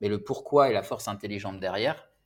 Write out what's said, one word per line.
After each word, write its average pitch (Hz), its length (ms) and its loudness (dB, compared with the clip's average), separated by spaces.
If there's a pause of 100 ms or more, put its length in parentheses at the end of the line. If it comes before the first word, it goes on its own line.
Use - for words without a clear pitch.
mais 208 80 0
le 208 120 0
pourquoi - 480 4
et 117 40 2
la 98 100 0
force - 240 -8
intelligente 101 540 -6
derrière, 101 480 -2 (160)